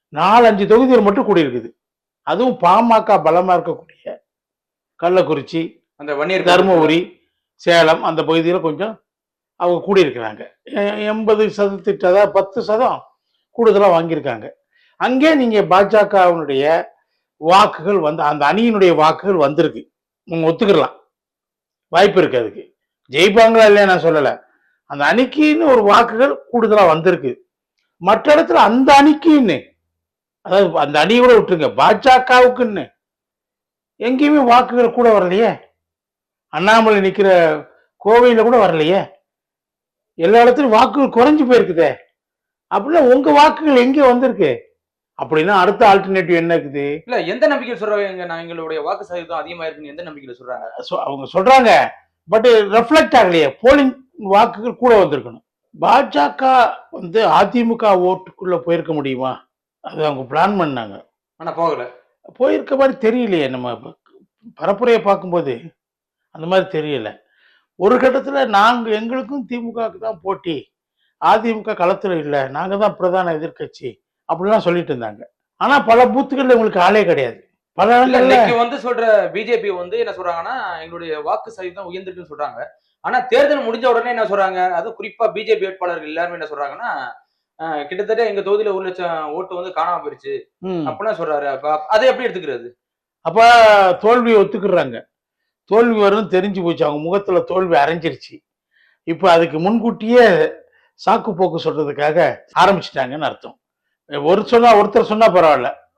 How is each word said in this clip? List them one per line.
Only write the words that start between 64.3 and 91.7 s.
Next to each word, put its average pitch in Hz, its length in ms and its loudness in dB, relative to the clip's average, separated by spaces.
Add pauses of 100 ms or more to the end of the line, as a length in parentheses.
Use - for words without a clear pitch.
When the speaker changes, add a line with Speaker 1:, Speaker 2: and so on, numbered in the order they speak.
Speaker 1:
பரப்புரையை 208 420 -2
பார்க்கும்போது 175 580 -4 (720)
அந்த 160 160 -16
மாதிரி 185 340 -2
தெரியல. 139 440 -8 (520)
ஒரு 214 200 0
கட்டத்துல 262 500 -2
நாங்க, 226 440 0
எங்களுக்கும் 233 600 -8
திமுகவுக்கு 226 480 -10
தான் 214 240 -10
போட்டி, 175 520 -10 (500)
அதிமுக 220 500 -2
களத்துல 185 440 -4
இல்ல, 143 300 -4
நாங்க 175 280 -8
தான் 202 200 -2
பிரதான 180 380 -2
எதிர்க்கட்சி 156 540 -12 (400)
அப்படிலாம் 196 380 -2
சொல்லிட்டு 170 280 -4
இருந்தாங்க. 110 280 -12 (340)
ஆனா 254 240 0
பல 226 260 4
பூத்துகள்ல 254 480 0
இவங்களுக்கு 220 240 0
ஆளே 196 260 2
கிடையாது. 139 340 -2 (340)
பல 233 300 2
Speaker 2:
இல்ல, 254 160 2
Speaker 1:
இடங்கள்ல 247 40 4
Speaker 2:
இன்னைக்கு 247 340 4
வந்து 233 200 -2
சொல்ற 226 540 0
பி 202 140 -8
ஜே 220 160 -2
பி 202 100 -6
வந்து 180 280 -8
என்ன 220 140 -6
சொல்றாங்கன்னா, 180 440 -8 (260)
எங்களுடைய 165 380 -12
வாக்கு 185 300 -8
சதவீதம் 185 420 -16
உயர்ந்திருக்குன்னு 180 400 -18
சொல்றாங்க. 139 280 -12 (400)
ஆனா 233 200 -4
தேர்தல் 277 440 -2
முடிஞ்ச 226 200 -6
உடனே 240 240 -2
என்ன 233 160 -4
சொல்றாங்க, 185 460 -4
அது 180 200 -6
குறிப்பா 226 420 -6
பி 214 120 -10
ஜே 208 120 0
பி 190 100 -6
வேட்பாளர்கள் 175 400 -10
எல்லாருமே 170 320 -8
என்ன 156 100 -12
சொல்றாங்கன்னா, 147 420 -10 (680)
அஹ், 156 260 -8
கிட்டத்தட்ட 208 400 -4
எங்க 202 140 -6
தொகுதியில 202 340 -2
ஒரு 190 100 -8
லட்சம் 170 480 -8
ஓட்டு 185 220 -10
வந்து 180 160 -10
காணாம 170 300 -4
போயிருச்சு 139 400 -12 (180)
Speaker 1:
ம். 175 300 -8
Speaker 2:
அப்படின்னா 214 260 -8
சொல்றாரு. 151 320 -6
அப்ப 147 400 -6